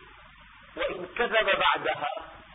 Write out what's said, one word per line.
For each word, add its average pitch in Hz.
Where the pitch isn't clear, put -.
وإن -
كذب 202
بعدها -